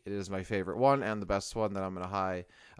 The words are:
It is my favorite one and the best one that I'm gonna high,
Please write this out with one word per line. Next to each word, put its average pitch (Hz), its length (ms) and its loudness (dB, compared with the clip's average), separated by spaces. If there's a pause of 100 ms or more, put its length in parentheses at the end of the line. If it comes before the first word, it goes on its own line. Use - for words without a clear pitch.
It 98 80 -6
is 98 160 -4
my 95 120 -2
favorite 92 360 -2
one 135 260 6
and 107 180 -2
the 95 60 -4
best 98 280 0
one 107 180 0
that 98 100 -2
I'm 95 100 -4
gonna 90 140 -6
high, 95 380 -2 (340)